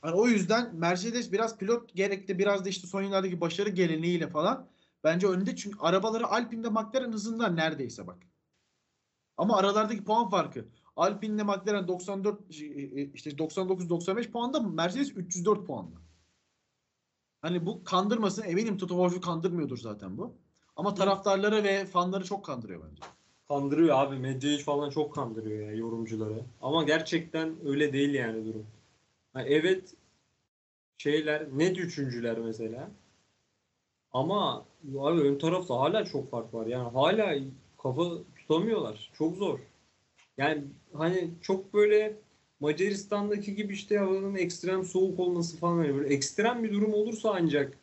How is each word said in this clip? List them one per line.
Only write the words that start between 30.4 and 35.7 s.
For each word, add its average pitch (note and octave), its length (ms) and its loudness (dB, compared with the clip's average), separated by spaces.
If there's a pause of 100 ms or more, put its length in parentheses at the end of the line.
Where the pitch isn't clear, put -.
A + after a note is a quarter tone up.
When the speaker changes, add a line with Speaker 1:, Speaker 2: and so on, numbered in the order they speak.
Speaker 2:
şeyler, D3+ 560 0
net F3+ 260 2
üçüncüler A#2+ 580 -4
mesela. A2+ 540 -6 (1200)
Ama D3 540 -2 (320)
abi D3+ 240 2
ön C#3 160 4
tarafta D#3+ 420 0